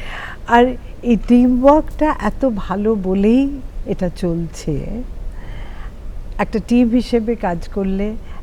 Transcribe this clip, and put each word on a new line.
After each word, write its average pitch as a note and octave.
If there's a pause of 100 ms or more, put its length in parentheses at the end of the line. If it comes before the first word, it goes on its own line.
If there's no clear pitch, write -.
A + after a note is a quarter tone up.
(480)
আর A#3+ (380)
এই A#3+ (120)
টিম B3
ওয়ার্কটা D4+
এত A#3
ভালো G3+
বলেই G3+ (360)
এটা F3+
চলছে। E3 (1600)
একটা G#3
টিম A#3+
হিসেবে A#3
কাজ F3
করলে G3 (280)